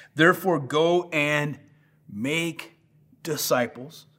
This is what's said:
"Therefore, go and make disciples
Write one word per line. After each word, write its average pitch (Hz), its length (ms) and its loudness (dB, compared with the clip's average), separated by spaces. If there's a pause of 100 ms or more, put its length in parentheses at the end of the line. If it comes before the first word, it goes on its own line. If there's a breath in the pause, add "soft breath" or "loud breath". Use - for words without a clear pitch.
(140)
"Therefore, 170 440 4
go 170 520 0
and 147 480 -2 (520 soft breath)
make 151 680 -6 (440)
disciples 135 840 -4 (120)